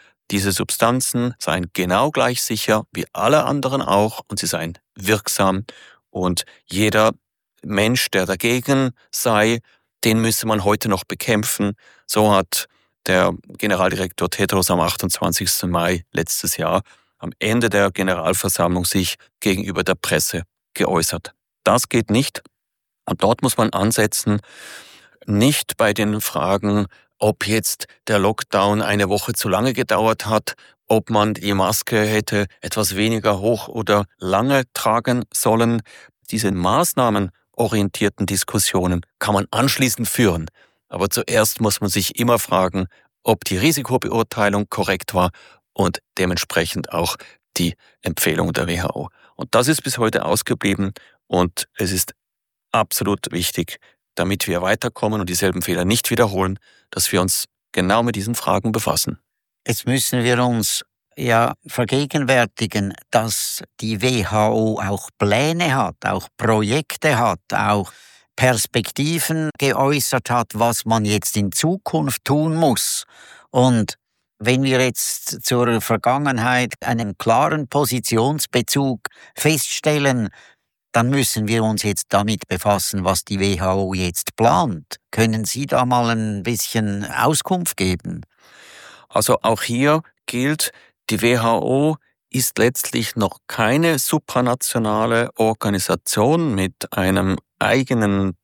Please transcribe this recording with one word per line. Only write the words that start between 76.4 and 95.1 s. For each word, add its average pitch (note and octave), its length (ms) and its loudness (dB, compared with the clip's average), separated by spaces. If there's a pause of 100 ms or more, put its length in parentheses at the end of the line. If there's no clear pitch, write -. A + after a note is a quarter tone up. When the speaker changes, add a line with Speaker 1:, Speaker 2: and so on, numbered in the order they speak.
Speaker 2:
einen A2+ 360 -4
klaren C#3+ 500 2
Positionsbezug B2+ 1300 0 (340)
feststellen, C#3+ 920 0 (640)
dann A#2 160 2
müssen A2 380 0
wir A2+ 160 2
uns A2 200 0
jetzt G#2 260 -2
damit G#2 400 0
befassen, F#2+ 560 0
was F#2 180 0
die G2 160 -4
W F#2+ 220 0
H F#2 140 0
O G2 180 -2
jetzt F2+ 420 -4
plant. A#2 640 0 (140)
Können A2 340 0
Sie C3 200 -4
da B2+ 200 2
mal B2 240 2
ein G#2+ 340 -2
bisschen G#2 640 -2
Auskunft D#3 720 0
geben? F2+ 480 -4 (800)
Speaker 1:
Also - 340 2
auch A2 200 2
hier C#3+ 400 2 (240)
gilt, C#3 460 -2 (380)
die A2 120 -2
W A#2+ 180 4
H A2+ 200 2
O C#3+ 360 0 (340)
ist - 280 -2
letztlich - 580 0
noch G2+ 220 -2 (100)
keine D3 520 2
supranationale A#2 1400 0